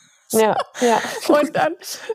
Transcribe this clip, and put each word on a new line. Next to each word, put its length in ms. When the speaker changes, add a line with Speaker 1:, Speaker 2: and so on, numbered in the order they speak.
Speaker 1:
Ja, 240
ja. 240
Speaker 2:
<laughs> 240
Und 280
dann, 200